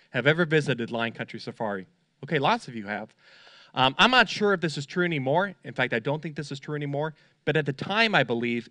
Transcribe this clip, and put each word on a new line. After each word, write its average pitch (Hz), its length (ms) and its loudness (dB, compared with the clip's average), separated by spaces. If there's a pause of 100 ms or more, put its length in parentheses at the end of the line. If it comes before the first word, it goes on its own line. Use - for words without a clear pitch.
(120)
have 123 160 -2
ever 165 180 4
visited 139 460 0
Lion 117 220 -4
Country - 260 -12
Safari? 104 480 -6 (360)
Okay, 151 140 -2
lots 185 300 0
of 123 80 -12
you 104 100 -8
have. 104 300 -8 (580)
Um, 131 240 2
I'm 214 140 6
not 247 160 6
sure 208 240 0
if 185 80 2
this 156 180 -4
is 139 80 -4
true 180 200 -2
anymore. 165 580 0
In 131 100 -12
fact, 127 200 0
I 117 60 2
don't 143 220 -2
think 151 140 -10
this 147 160 -8
is 139 80 -10
true 151 160 -8
anymore. 147 380 -4 (320)
But 202 100 4
at 151 100 2
the 143 60 0
time, 208 420 0
I 156 80 6
believe, 120 500 -2